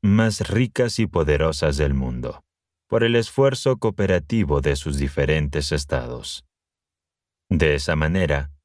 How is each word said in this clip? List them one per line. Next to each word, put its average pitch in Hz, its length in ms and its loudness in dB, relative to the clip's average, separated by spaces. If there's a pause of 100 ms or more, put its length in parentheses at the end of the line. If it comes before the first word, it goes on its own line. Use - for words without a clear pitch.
más 107 480 2
ricas 120 480 0
y 110 80 2
poderosas 76 720 0
del 71 160 2
mundo, 62 480 -6 (460)
por 113 160 0
el 117 120 2
esfuerzo 131 600 2
cooperativo 95 840 0
de 71 140 0
sus 71 220 -4
diferentes 71 760 0
estados. 64 720 -6 (1040)
De 78 260 2
esa 76 220 -2
manera, 76 540 0 (140)